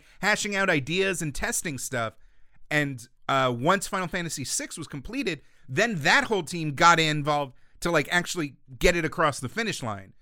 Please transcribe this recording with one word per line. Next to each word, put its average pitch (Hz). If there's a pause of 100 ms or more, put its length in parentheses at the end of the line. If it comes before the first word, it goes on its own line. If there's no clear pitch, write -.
(220)
hashing 208
out 196
ideas 175
and 151
testing 175
stuff. 117 (580)
And, 143 (200)
uh, 131
once 170
Final 185
Fantasy 165
six -
was 151
completed, 196 (260)
then 180
that 240
whole 196
team 156
got 170
involved 147 (280)
to, 175
like, 151
actually 170 (240)
get 175
it 165
across 151
the 123
finish 214
line. 98